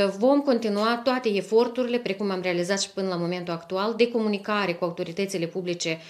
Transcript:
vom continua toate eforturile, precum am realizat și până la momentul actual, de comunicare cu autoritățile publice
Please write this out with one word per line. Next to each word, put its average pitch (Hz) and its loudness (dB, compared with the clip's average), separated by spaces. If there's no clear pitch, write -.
vom 269 4
continua 226 2
toate 254 2
eforturile, 240 2
precum 196 -2
am 185 -2
realizat 180 0
și - -6
până 196 -2
la 180 -2
momentul 170 -2
actual, 196 -4
de 240 4
comunicare 208 0
cu 170 -4
autoritățile 175 -2
publice 170 -4